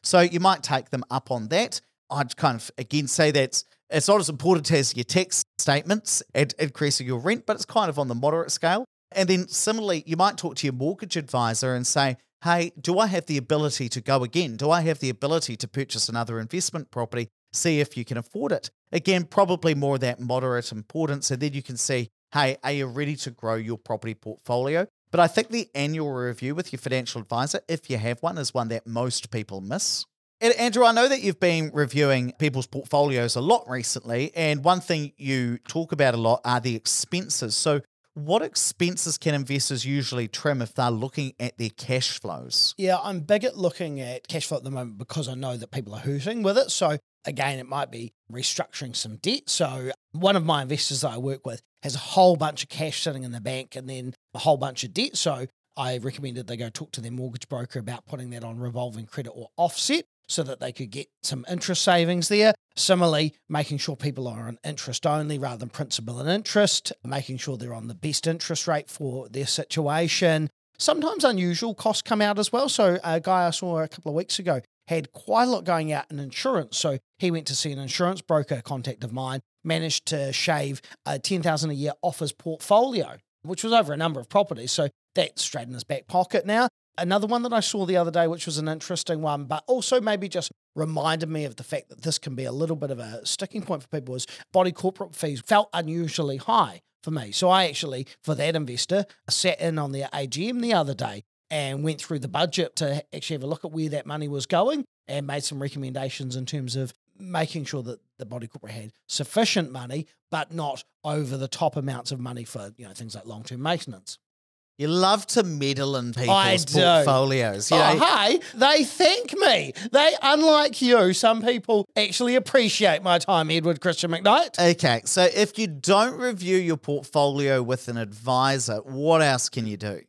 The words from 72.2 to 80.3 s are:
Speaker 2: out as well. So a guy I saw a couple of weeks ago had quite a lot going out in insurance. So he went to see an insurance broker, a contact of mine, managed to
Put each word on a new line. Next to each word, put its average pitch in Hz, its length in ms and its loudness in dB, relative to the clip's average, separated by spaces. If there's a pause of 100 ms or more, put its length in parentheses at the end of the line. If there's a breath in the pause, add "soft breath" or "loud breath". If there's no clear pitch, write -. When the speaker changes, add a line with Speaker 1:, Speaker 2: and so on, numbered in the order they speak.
Speaker 2:
out 208 180 2
as 208 120 0
well. 254 180 0
So 180 340 4
a 165 160 0
guy 180 280 2
I - 20 2
saw 170 300 -2
a 156 80 -2
couple 156 240 -10
of 143 40 -4
weeks 180 240 -2
ago 170 220 0 (260)
had 160 240 -2
quite 226 340 2
a 254 60 0
lot 196 120 -2
going 160 280 0
out 143 180 -2
in 143 100 -8
insurance. 143 580 -4
So 139 220 -2 (200)
he 180 120 2
went 160 160 -4
to 135 80 -4
see 151 160 -4
an 139 80 -8
insurance 175 420 -2
broker, 151 340 0
a 120 60 -8
contact 131 420 -8
of 110 80 -8
mine, 131 300 -6 (220)
managed 160 440 -2
to 139 260 -4